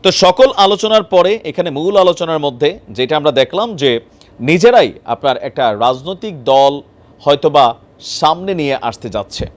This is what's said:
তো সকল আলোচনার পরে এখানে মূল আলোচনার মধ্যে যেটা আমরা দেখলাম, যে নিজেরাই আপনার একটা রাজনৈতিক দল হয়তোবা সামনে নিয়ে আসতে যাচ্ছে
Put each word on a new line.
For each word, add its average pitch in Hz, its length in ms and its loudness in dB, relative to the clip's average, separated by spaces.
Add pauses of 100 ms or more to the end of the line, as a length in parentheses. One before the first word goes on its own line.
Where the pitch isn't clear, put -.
তো 185 100 2
সকল 190 440 4
আলোচনার 208 460 2
পরে 190 420 0
এখানে 170 260 -4
মূল 165 260 -2
আলোচনার 170 420 2
মধ্যে 143 400 -2 (120)
যেটা 127 260 -2
আমরা 147 140 0
দেখলাম, 165 460 -2
যে 127 240 0 (400)
নিজেরাই 165 520 4 (120)
আপনার 120 380 -2
একটা 123 320 -2
রাজনৈতিক 135 720 -6
দল 139 380 2 (380)
হয়তোবা 143 540 2 (260)
সামনে 175 540 -4
নিয়ে 139 280 -2
আসতে 117 260 -8
যাচ্ছে 104 380 -8 (100)